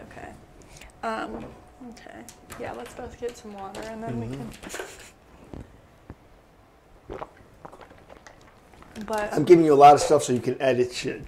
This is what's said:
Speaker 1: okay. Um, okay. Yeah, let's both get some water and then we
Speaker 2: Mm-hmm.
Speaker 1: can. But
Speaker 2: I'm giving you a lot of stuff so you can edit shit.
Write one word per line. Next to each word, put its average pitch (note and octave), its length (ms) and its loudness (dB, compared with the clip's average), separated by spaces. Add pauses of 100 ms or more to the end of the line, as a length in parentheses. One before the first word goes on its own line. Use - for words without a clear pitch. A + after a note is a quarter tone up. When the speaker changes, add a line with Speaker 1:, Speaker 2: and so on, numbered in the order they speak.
(120)
Speaker 1:
okay. - 220 -18 (720)
Um, A3 420 -10 (460)
okay. - 300 -20 (400)
Yeah, - 120 -10
let's A#3+ 220 -14
both A#3+ 260 -16
get A#3+ 160 -10
some G#3 180 -18
water G3 280 -14
and A3 200 -12
then B2 180 -8
we A2+ 60 -8
Speaker 2:
Mm-hmm. C#3 240 -12 (2750)
Speaker 1:
can. - 1900 -20
But G#3+ 260 -6
Speaker 2:
I'm D3+ 120 -2
giving E3 200 8
you D3+ 100 6
a - 20 6
lot C#3+ 180 12
of C#3 60 2
stuff D3 240 2
so C3 80 -2
you A#2+ 80 0
can B2 200 -6
edit B2 320 2
shit. - 360 -8